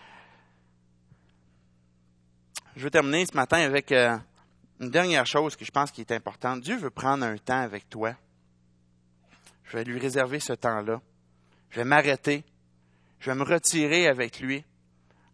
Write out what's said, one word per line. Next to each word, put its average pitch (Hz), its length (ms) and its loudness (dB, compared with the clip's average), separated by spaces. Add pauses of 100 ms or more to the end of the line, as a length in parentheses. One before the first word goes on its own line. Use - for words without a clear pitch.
(2750)
Je 127 80 -14
veux 143 80 -6
terminer 156 360 2
ce 170 100 -8
matin 143 220 2
avec, 143 340 2
euh, 120 240 4 (640)
une 127 100 -8
dernière 160 360 2
chose 147 300 0
que - 80 -16
je - 60 -14
pense 143 200 0
qui - 100 -16
est 117 120 -6
importante. 120 500 -6
Dieu 185 140 -6
veut 156 140 -6
prendre 135 340 -2
un 110 120 -4
temps 127 240 -2
avec 104 280 -8
toi. 110 260 -4 (1500)
Je - 120 -14
vais 117 80 -6
lui 123 140 -8
réserver 131 420 -2
ce - 120 -6
temps-là. 113 480 -2 (680)
Je - 60 -12
vais 117 80 -2
m'arrêter. 143 600 2 (760)
Je 135 100 -6
vais 131 60 -2
me 139 80 -2
retirer 160 640 2
avec 123 320 -2
lui. 135 240 -6 (680)